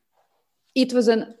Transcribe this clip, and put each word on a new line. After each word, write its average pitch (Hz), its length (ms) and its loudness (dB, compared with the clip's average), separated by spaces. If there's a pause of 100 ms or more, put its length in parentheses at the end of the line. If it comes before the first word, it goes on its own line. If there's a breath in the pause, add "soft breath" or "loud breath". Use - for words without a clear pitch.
(720)
it 254 200 0
was 240 140 2
an 220 320 -2